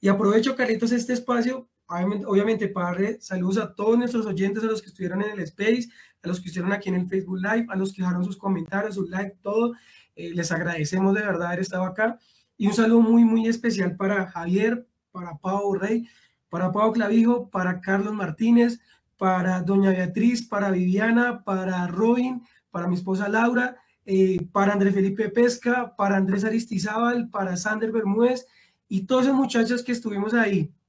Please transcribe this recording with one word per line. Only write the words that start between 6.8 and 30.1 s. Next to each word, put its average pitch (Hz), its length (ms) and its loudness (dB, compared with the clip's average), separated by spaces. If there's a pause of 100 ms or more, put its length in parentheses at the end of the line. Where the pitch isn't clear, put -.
en 180 60 -2
el 180 100 -2
Facebook 185 320 -6
Live, 220 320 -2
a 196 60 -6
los 190 160 -4
que 190 100 -8
dejaron 180 220 -2
sus 190 120 -8
comentarios, 196 600 -4
sus 175 120 -4
likes, 196 340 -8
todo. 226 320 0 (400)
Eh, 170 200 -12
les 175 180 -2
agradecemos 170 640 0
de 214 80 -2
verdad 175 240 -2
haber 180 140 -4
estado 185 240 -4
acá. 214 340 -2 (380)
Y 202 100 0
un 202 80 2
saludo 226 260 4
muy, 233 240 6
muy 226 220 4
especial 196 500 -2
para 196 300 -2
Javier, 190 600 -2 (240)
para 170 280 -14
Pau 196 360 -2
Rey, 220 340 -2 (400)
para 175 220 -2
Pau 208 220 2
Clavijo, 226 560 2
para 180 320 -2
Carlos 202 320 0
Martínez, 226 680 2 (360)
para 185 460 0
doña 196 280 4
Beatriz, 220 560 0
para 202 240 -2
Viviana, 220 720 2
para 185 420 -2
Robin, 240 560 0 (280)
para 175 160 -6
mi 180 80 0
esposa 190 340 -2
Laura, 233 500 0 (260)
eh, 190 480 2
para 202 220 2
Andrés 196 200 4
Felipe 196 340 0
Pesca, 240 680 0
para 196 200 0
Andrés 190 280 0
Aristizábal, 226 840 -2
para 185 260 -4
Sander 214 340 -2
Bermúdez 226 560 2 (400)
y 190 200 -2
todos 254 180 4
esos 269 100 4
muchachos 240 480 2
que 247 100 -4
estuvimos 214 420 -4